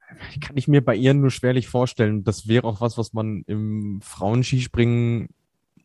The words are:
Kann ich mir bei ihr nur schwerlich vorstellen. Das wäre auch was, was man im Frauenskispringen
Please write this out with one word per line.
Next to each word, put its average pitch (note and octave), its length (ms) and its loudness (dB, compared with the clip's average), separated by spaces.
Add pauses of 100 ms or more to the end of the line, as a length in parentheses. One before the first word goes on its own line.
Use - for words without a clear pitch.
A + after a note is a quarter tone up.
(400)
Kann - 160 -12
ich B2+ 120 -2
mir C#3+ 160 6
bei A#2+ 100 2
ihr C3 200 4
nur C#3 160 4
schwerlich B2+ 380 0
vorstellen. A2 560 0
Das G#2 240 -4
wäre A#2 160 4
auch G#2+ 160 -4
was, A#2 160 -2
was A2+ 160 -6
man A2 340 -6
im G#2+ 560 -6
Frauenskispringen A#2+ 1300 0 (560)